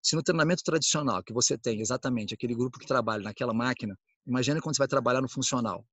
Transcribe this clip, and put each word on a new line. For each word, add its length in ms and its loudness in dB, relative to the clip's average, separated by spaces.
Se 140 0
no 80 0
treinamento 400 2
tradicional 600 2
que 80 -14
você 240 2
tem 240 -2
exatamente 540 -2
aquele 220 -4
grupo 240 -2
que 80 -18
trabalha 340 0
naquela 320 -4
máquina, 420 -2
imagina 340 0
quando 160 -4
você 60 0
vai 60 4
trabalhar 340 2
no 80 -2
funcional 640 -2